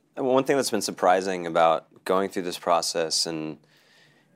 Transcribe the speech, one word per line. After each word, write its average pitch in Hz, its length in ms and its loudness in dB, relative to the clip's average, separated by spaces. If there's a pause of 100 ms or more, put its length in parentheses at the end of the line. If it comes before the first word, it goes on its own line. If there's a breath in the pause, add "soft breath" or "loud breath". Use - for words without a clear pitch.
(160)
one 131 280 2
thing 143 120 2
that's 131 140 0
been 104 120 -2
surprising 92 640 0
about 82 400 2 (180)
going 95 240 0
through 95 140 -6
this 87 160 -8
process 82 680 -2
and 78 340 -8 (760 soft breath)